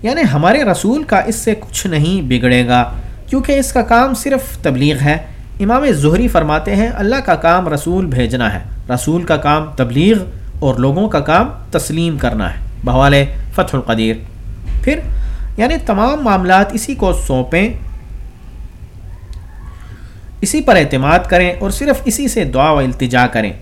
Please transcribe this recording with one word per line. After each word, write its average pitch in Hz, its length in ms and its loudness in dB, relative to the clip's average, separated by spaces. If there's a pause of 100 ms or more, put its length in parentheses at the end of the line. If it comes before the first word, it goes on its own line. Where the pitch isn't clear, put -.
یعنی 214 200 0 (120)
ہمارے 190 300 4
رسول 220 400 0
کا 208 160 2
اس 220 160 -2
سے 220 200 -2
کچھ - 320 -8
نہیں 170 380 2
بگڑے 123 420 2
گا 123 240 2 (360)
کیونکہ 269 240 0
اس 277 220 0
کا 247 80 2
کام 240 320 4
صرف 269 440 -2
تبلیغ 143 460 2
ہے۔ 151 140 2 (420)
امام 240 260 2
زہری 175 420 4
فرماتے 156 480 2
ہیں، 220 200 2
اللہ 208 200 0
کا 262 200 2
کام 170 380 2
رسول 175 320 0
بھیجنا 123 480 0
ہے، - 60 -4 (340)
رسول 160 300 0
کا 160 140 2
کام 147 280 2 (100)
تبلیغ 139 400 4 (440)
اور 135 160 0
لوگوں 139 340 2
کا 160 100 2
کام 180 300 2 (220)
تسلیم 160 460 -2
کرنا 110 360 -2
ہے۔ - 40 -8 (260)
بحوالِ 139 420 4 (300)
فتح - 180 0
القدیر۔ 113 420 0 (680)
پھر، 302 160 0 (580)
یعنی 247 180 2 (100)
تمام 254 380 0
معاملات 190 500 4
اسی 254 220 -4
کو 185 180 2
سونپیں، 165 600 0 (2750)
اسی - 200 -2
پر - 140 4
اعتماد 143 520 2
کریں 180 320 2
اور 196 100 -2
صرف 277 360 -2
اسی 269 220 -2
سے 220 160 -2
دعا 135 280 2
و 147 60 4
التجا 123 500 0
کریں 104 340 -2